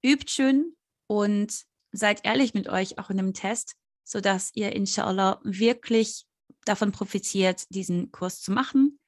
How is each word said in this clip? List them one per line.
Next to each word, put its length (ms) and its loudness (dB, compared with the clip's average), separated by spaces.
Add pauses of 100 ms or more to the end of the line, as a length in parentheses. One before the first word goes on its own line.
Übt 240 2
schön 460 2 (320)
und 600 0 (260)
seid 320 0
ehrlich 280 2
mit 160 -2
euch 300 -2
auch 120 -10
in 60 -2
dem 160 0
Test, 440 -6 (260)
sodass 540 -2
ihr 160 -2
inshallah 720 0
wirklich 840 0 (380)
davon 260 0
profitiert, 840 -2
diesen 380 -2
Kurs 300 -8
zu 100 -8
machen. 580 2